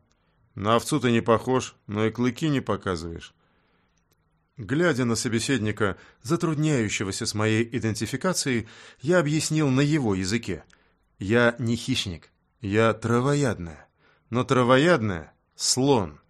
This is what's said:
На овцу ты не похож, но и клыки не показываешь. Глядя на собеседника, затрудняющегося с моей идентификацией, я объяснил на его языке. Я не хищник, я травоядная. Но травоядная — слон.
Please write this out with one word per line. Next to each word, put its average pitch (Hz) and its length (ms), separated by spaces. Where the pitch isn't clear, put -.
На 104 200
овцу 127 260
ты 123 120
не 117 80
похож, 113 560
но 107 200
и 110 40
клыки 123 380
не 139 120
показываешь. 85 760
Глядя 135 480
на 117 100
собеседника, 107 840
затрудняющегося 139 1040
с - 80
моей 110 280
идентификацией, 117 920
я 175 180
объяснил 151 500
на 131 140
его 143 320
языке. 95 500
Я 117 400
не 117 180
хищник, 107 540
я 107 340
травоядная. 117 920
Но 120 140
травоядная — 123 880
слон. 117 720